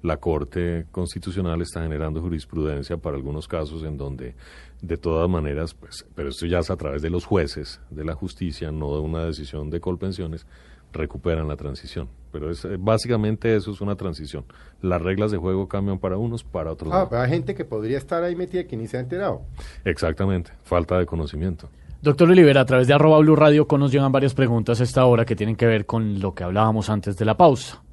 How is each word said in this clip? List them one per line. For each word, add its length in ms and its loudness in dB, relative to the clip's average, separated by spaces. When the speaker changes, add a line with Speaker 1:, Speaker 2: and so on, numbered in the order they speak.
Speaker 1:
la 140 -2
Corte 720 -4
Constitucional 720 -4
está 180 -8
generando 400 -6
jurisprudencia 760 -6
para 200 -6
algunos 300 -8
casos 360 -8
en 140 -8
donde, 380 -10
de 140 -4
todas 300 0
maneras, 460 -2
pues, 400 -20
pero 160 -8
esto 160 -10
ya 140 0
es 100 -4
a 80 -2
través 240 -6
de 80 -4
los 160 -4
jueces, 640 -2
de 160 -12
la 80 -6
justicia, 580 -8
no 220 -6
de 80 -2
una 240 -4
decisión 460 -8
de 80 -6
Colpensiones, 680 -8
recuperan 560 -4
la 80 -6
transición. 520 -12
Pero 200 -8
es, 140 -10
eh, 140 -6
básicamente 760 0
eso 160 -2
es 100 -12
una 140 -4
transición. 500 -10
Las 180 0
reglas 300 0
de 80 -2
juego 280 -2
cambian 300 -4
para 200 -4
unos, 260 -6
para 280 -8
otros 220 -6
Speaker 2:
Ah, 180 2
Speaker 1:
no. 60 -2
Speaker 2:
hay 140 0
gente 240 -4
que 100 -8
podría 320 -4
estar 260 -4
ahí 120 -4
metida 300 -6
que 120 -10
ni 80 -8
se 120 -8
ha 20 -4
enterado. 420 -6
Speaker 1:
Exactamente, 680 -2
falta 380 0
de 80 0
conocimiento. 600 -6
Speaker 3:
Doctor 300 4
Olivera, 320 10
a 40 6
través 220 4
de 60 8
arroba 240 8
Blue 180 8
Radio 320 8
Co 120 2
nos 120 2
llegan 200 4
varias 240 2
preguntas 460 2
a 20 4
esta 220 4
hora 200 6
que 100 0
tienen 200 -2
que 100 2
ver 220 4
con 320 -2
lo 160 -2
que 80 -8
hablábamos 480 2
antes 260 -2
de 80 0
la 120 2
pausa 440 4